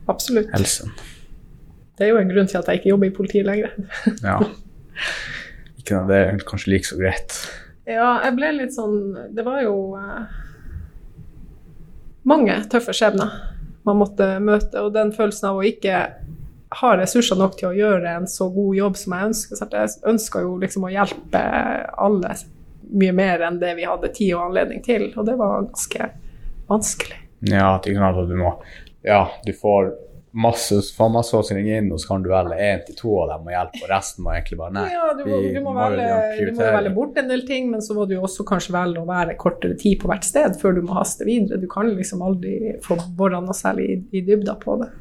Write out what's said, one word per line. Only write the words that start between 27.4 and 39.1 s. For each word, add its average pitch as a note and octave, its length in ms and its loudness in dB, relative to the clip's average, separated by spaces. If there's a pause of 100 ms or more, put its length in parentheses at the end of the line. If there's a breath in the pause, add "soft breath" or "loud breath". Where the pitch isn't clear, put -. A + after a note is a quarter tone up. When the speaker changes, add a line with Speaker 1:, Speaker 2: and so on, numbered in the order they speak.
Speaker 2:
Ja, G2 320 4
at F#2+ 140 0
ikke G2 140 0
sant, F#2 180 4
at F2 80 0
du F2+ 80 -2
må, F2 160 2 (500 loud breath)
ja, G#2 200 6 (200)
du G#2 120 -4
får G2+ 400 4 (400)
masse, A2+ 440 2 (140)
får A2 180 4
masse A#2 260 2
å G#2+ 80 6
ringe G#2 320 0
inn, G#2+ 140 0
og D#2+ 100 -4
så - 120 -6
kan F#2+ 120 0
du F2+ 60 -2
velge F2 280 2
en G2+ 260 2
til - 140 -16
to A2+ 180 0
av D#2+ 160 0
dem D#2+ 160 -8
og F2 60 -6
hjelpe, F2+ 280 -4
og F#2 100 -4
resten F#2+ 320 -2
må E2+ 80 0
egentlig E2+ 280 -4
bare, E2+ 160 -8
nei, G2 140 -2
Speaker 1:
Ja, E4+ 220 -2
du C#4 120 -4
må, - 180 0
Speaker 2:
vi C#4 100 0
Speaker 1:
du C4+ 80 -2
må C#4 140 -4
Speaker 2:
må B3+ 60 -2
Speaker 1:
velge, B3+ 240 0
Speaker 2:
gjøre A#3 140 2
en A3 60 2
Speaker 1:
du G#3+ 80 0
må G#3+ 60 -6
Speaker 2:
prioritering. A3+ 400 2
Speaker 1:
velge G3+ 180 0
bort D4 240 0
en B3+ 120 -2
del B3+ 140 0
ting, B3+ 240 -2
men A3 140 -2
så G#3+ 140 -4
må G#3 100 0
du F#3+ 80 -2
jo F#3 80 -2
også F#3+ 240 -4
kanskje F3+ 280 -2
velge F3 280 -2
å E3 40 -6
være F3 300 -2